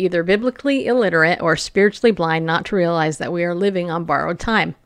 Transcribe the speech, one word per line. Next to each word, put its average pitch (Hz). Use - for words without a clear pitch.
either 170
biblically 247
illiterate 175
or 165
spiritually 208
blind 165
not 165
to 208
realize 170
that 139
we 175
are 175
living 180
on 170
borrowed 156
time. 175